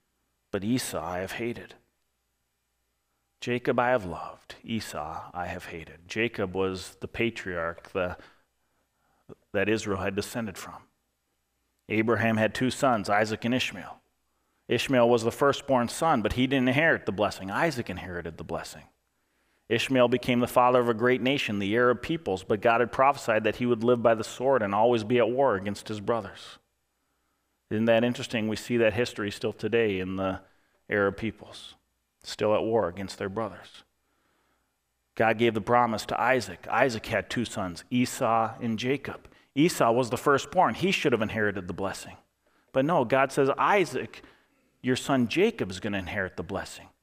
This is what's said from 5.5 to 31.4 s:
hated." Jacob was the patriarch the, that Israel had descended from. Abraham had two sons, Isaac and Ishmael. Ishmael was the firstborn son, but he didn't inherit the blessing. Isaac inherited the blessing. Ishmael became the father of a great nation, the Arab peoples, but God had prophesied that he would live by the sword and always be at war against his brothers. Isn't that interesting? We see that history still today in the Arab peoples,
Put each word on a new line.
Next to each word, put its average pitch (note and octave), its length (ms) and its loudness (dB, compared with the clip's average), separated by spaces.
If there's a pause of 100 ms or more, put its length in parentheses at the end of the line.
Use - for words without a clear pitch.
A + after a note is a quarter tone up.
hated." E2+ 420 -16
Jacob A2 460 -2
was F#2 460 -4
the - 80 -8
patriarch F2+ 840 -4
the, F2+ 220 -2 (1400)
that G2 140 2
Israel G#2 340 -2
had G2 140 -4
descended G2+ 400 -6
from. - 200 -14 (1120)
Abraham A2 500 2
had G#2+ 180 2
two B2+ 160 0
sons, A#2 380 0
Isaac G#2+ 360 0
and A#2+ 80 0
Ishmael. - 480 -6 (680)
Ishmael A#2+ 400 4
was A#2+ 140 6
the A2+ 100 0
firstborn C3 560 0
son, D3 360 0
but G#2 100 0
he C3 140 2
didn't C3 200 0
inherit C#3 380 2
the A2 60 -2
blessing. F#2+ 400 -2
Isaac B2+ 400 -2
inherited F2 480 -10
the E2+ 40 -12
blessing. D2+ 420 -10 (840)
Ishmael B2 380 4
became A#2+ 320 0
the A#2+ 80 2
father B2 320 4
of A#2+ 100 4
a A#2 60 2
great A#2+ 260 2
nation, B2 380 -2
the G2+ 160 0
Arab B2 260 4
peoples, G#2 420 -4
but A2 160 0
God A#2 200 4
had A#2 120 0
prophesied C3 520 2
that G#2+ 140 0
he B2 100 -2
would A#2 160 2
live A#2+ 180 4
by A#2 140 6
the G#2+ 80 -2
sword B2+ 400 0
and G2+ 100 0
always A2+ 300 4
be A#2+ 160 2
at A2 100 4
war B2+ 240 2
against G2 340 -4
his G#2+ 120 -6
brothers. G#2 580 -6 (1120)
Isn't A2 160 0
that A#2 180 6
interesting? A#2+ 440 -2
We G#2+ 80 -2
see A#2+ 220 -2
that A2 160 4
history A2+ 360 -2
still G#2+ 240 -6
today G#2+ 460 0
in F#2 160 -6
the F#2+ 260 -4 (480)
Arab G2 280 0
peoples, - 580 -10 (520)